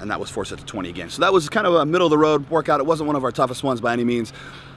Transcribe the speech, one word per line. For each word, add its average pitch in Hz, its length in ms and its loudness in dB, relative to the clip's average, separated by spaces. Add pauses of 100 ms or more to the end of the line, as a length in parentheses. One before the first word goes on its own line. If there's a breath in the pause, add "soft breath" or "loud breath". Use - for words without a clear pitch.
And 98 120 -10
that 85 80 -4
was 101 100 -10
four 101 140 -6
sets 92 180 -10
of - 60 -18
twenty 92 200 -8
again. 87 220 -10
So - 120 -8
that 185 100 4
was 165 160 4
kind 214 180 0
of 175 80 4
a 156 100 4
middle 170 220 2
of 156 60 2
the 151 60 6
road 151 300 4
workout. 156 300 2
It 139 80 -2
wasn't 156 220 0
one 147 80 0
of 131 80 -2
our 120 80 -2
toughest 127 320 0
ones 127 160 0
by 117 120 0
any 120 120 0
means. 120 280 -2 (440 loud breath)